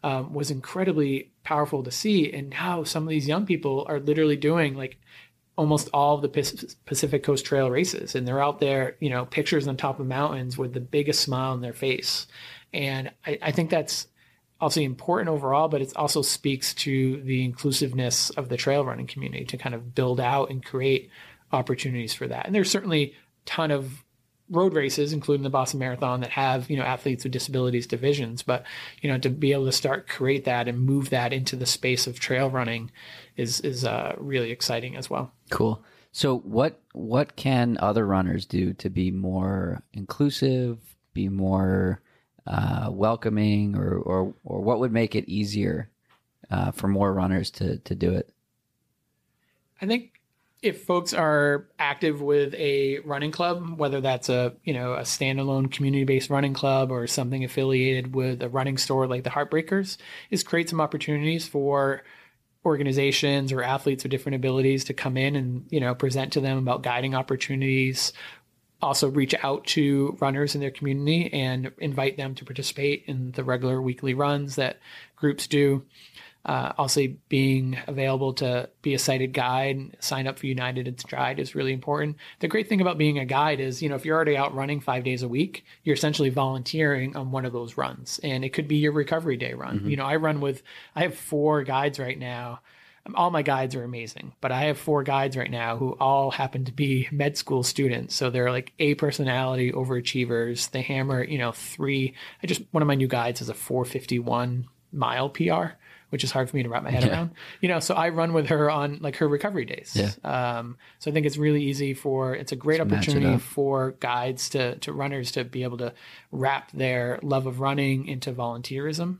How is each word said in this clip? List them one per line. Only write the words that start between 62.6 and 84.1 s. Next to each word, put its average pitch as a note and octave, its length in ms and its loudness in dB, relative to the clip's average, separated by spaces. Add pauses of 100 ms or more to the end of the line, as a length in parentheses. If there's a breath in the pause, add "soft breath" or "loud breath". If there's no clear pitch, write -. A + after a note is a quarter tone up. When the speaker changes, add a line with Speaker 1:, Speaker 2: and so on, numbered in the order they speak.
Speaker 1:
organizations C#3 880 2
or B2+ 100 0
athletes C3 400 0
with C#3 80 -4
different C3+ 260 -2
abilities C3 480 2
to C3+ 100 -6
come C3 220 -2
in C3+ 200 2
and, B2+ 320 -2
you D#3 120 2
know, B2 140 2
present C3+ 380 0
to D3 80 2
them C3+ 180 2
about B2+ 240 0
guiding B2+ 320 -2
opportunities. C3 1000 0 (720 loud breath)
Also C#3+ 260 2
reach C3+ 340 2
out C#3 240 -2
to C#3 540 2
runners C#3 340 2
in C#3+ 60 -2
their C#3 100 -2
community C#3+ 640 0
and C3 460 -2
invite C#3 380 -2
them C3+ 180 -6
to C3 100 -14
participate C#3+ 640 -2
in B2+ 260 -4
the C3 120 -6
regular B2+ 360 0
weekly C3 340 -2
runs C#3+ 420 0
that C3 220 -2 (380 loud breath)
groups C#3+ 300 0
do. C#3 380 4 (600 loud breath)
Uh, C3 340 -2
also C#3 300 2 (200)
being C3+ 480 2 (120)
available C3+ 440 0
to B2 380 -2 (100)
be C#3 140 0
a B2+ 60 0
sighted C3 320 0
guide C3 420 2
and C3+ 240 -8
sign C3 300 -2
up C3+ 100 -6
for - 80 -6
United B2+ 400 -2
in B2 100 -6
Stride C3 440 -2
is C3 160 -4
really C3+ 160 0
important. D3 440 -2 (220 loud breath)
The - 80 -4
great A3 220 0
thing G3+ 120 2
about F3+ 180 2
being D3+ 200 4
a C3+ 60 -2
guide C#3 340 2
is, C3 240 -4
you D#3 60 0
know, C#3 80 -2
if C#3 80 -6
you're D#3 100 2